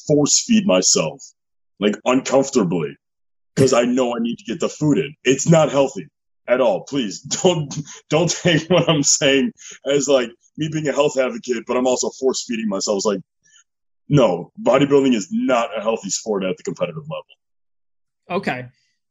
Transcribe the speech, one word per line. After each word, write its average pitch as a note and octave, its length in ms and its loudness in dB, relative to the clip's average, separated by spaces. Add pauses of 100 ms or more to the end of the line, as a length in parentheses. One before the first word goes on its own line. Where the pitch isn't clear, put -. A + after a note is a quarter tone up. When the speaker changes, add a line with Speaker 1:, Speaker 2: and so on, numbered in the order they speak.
Speaker 1:
force D3 380 2
feed A3 220 2
myself, F#2+ 540 0 (600)
like, G#2 240 0
uncomfortably, A#2 920 0 (600)
'cause C3 160 4
I A#2+ 140 4
know B2 280 0
I A2+ 60 -4
need A#2 180 -4
to - 60 -20
get A2+ 160 -8
the A2 80 -2
food C#3+ 300 0
in. D2+ 160 -4 (100)
It's C3 240 2
not D#3 240 4
healthy C3 340 -2 (400)
at B2 140 2
all. G2 240 0
Please A2+ 360 -6
<laughs> - 220 -8
don't, D#3+ 320 0 (340)
don't D#3+ 220 0
take - 400 0
what F3 180 4
I'm D#3+ 140 0
saying C3+ 500 2 (380)
as, C#3+ 160 0
like, B2+ 240 2 (280)
me D#3 140 -4
being D#3 160 -4
a B2+ 40 -2
health C#3+ 260 0
advocate, A#2 480 -4
but B2 100 -4
I'm B2+ 100 0
also B2+ 240 0
force B2+ 380 -4
feeding A2+ 200 -4
myself. G2 280 -2
It's G2 100 -4
like, G2+ 140 0 (880)
no, F2+ 420 2 (120)
bodybuilding C3+ 520 4
is G#2 160 -4
not A#2 460 -2
a G#2+ 60 -6
healthy A2 260 -4
sport G2 360 -4
at F#2 120 -4
the - 60 -20
competitive E2 400 -8
level. - 1400 -16
Speaker 2:
Okay. C3 260 -8 (440)